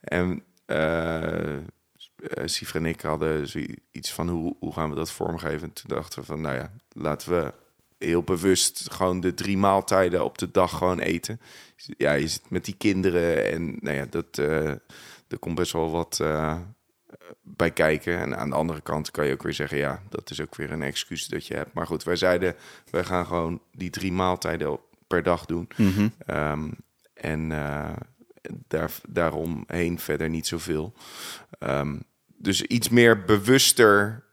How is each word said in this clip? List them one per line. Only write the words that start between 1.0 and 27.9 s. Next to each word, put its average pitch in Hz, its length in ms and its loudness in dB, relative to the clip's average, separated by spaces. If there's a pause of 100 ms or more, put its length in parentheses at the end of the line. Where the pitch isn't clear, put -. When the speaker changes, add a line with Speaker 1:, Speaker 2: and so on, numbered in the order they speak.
Speaker 1:
eh, 71 60 -8 (800)
Sifra - 340 -6
en 80 80 0
ik 82 140 -2
hadden 78 480 -2
zoiets - 640 -10
van, 85 160 -4
"Hoe, 85 300 -2
hoe 78 140 -8
gaan 78 180 -2
we 71 60 -6
dat 80 140 -4
vormgeven?" 82 520 -4
En 85 100 -12
toen - 240 -16
dachten - 240 -8
we - 60 -12
van, 78 140 -6
"Nou 71 160 -2
ja, 71 140 -8 (220)
laten - 380 -4
we 85 220 0 (460)
heel 85 240 2
bewust 92 680 2
gewoon 92 300 0
de 90 140 0
drie 101 220 -2
maaltijden 95 680 4
op - 140 -4
de 90 120 -4
dag 87 280 4
gewoon 90 200 2
eten." 87 420 -2 (560)
Ja, 71 160 2
je 73 160 2
zit - 220 -8
met 90 140 -4
die 98 140 -10
kinderen 85 720 2
en, 82 280 -4
nou 71 160 -4
ja, 69 140 -4
dat, - 280 -6
eh, 76 300 0 (600)
er 113 120 -8
komt 87 140 -6
best 87 180 -2
wel 82 180 0
wat, 82 300 -4
eh, 78 360 0 (840)
bij - 280 0
kijken. 80 480 0
En - 180 -4
aan 73 140 -4
de 65 60 -2
andere 78 240 -2
kant 76 300 -4
kan 76 160 -2
je 69 60 0
ook 67 100 -6
weer 80 120 -4
zeggen, 71 240 -4
"Ja, 71 300 -2
dat - 220 -10
is 73 100 -10
ook 76 140 -10
weer 76 180 -8
een 80 100 -6
excuus - 440 -6
dat - 200 -8
je - 80 -8
hebt." 73 200 -6
Maar 85 120 -4
goed, - 180 -6
wij 87 120 0
zeiden, 90 380 2 (360)
"Wij 90 140 0
gaan 90 220 -2
gewoon 85 340 -2 (120)
die 90 180 -8
drie 92 220 -4
maaltijden 85 600 0
op, - 80 -6 (260)
per 87 160 2
dag 85 240 2
doen." 85 300 -4
Speaker 2:
Mhm. 104 320 4 (180)
Speaker 1:
Ehm, 76 420 -2 (460)
en, 80 380 -4
eh, 73 380 -4 (800)